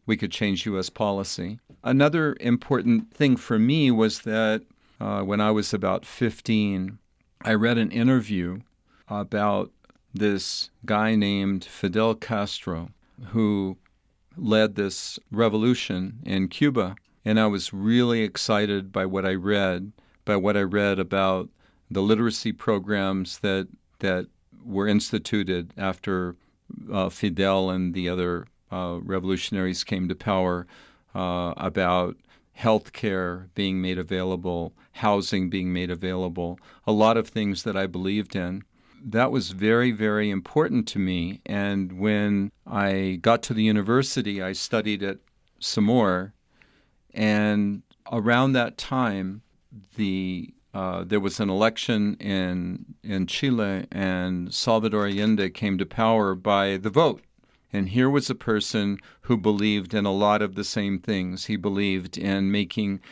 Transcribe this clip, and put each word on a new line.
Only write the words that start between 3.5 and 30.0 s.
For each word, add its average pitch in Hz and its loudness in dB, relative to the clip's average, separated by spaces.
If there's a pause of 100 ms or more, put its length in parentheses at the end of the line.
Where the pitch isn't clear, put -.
me 131 4
was 110 2
that, 110 0 (360)
uh, 104 -4
when 101 0
I 107 4
was 107 0
about 95 0
fifteen, 107 0 (460)
I 110 2
read 117 4
an 113 2
interview 107 2 (480)
about 104 -2 (420)
this 101 0 (160)
guy 110 2
named 98 0
Fidel 110 0
Castro, 101 -6 (380)
who 101 0 (580)
led 107 2
this 98 -4 (140)
revolution 107 0
in 95 0
Cuba. 120 0 (260)
And 110 2
I 110 4
was 98 -2
really 117 2
excited 101 0
by 95 -2
what 95 -2
I 95 0
read, 95 0 (320)
by 104 2
what 101 2
I 101 2
read 98 2
about 95 0 (420)
the 95 -2
literacy 110 2
programs 98 -2
that, 95 0 (300)
that 92 0 (400)
were 98 0
instituted 101 0
after, 92 -4 (560)
uh, 95 0
Fidel 95 2
and 92 0
the 90 -4
other, 87 -2 (220)
uh, 90 -6
revolutionaries 92 -2
came 90 -2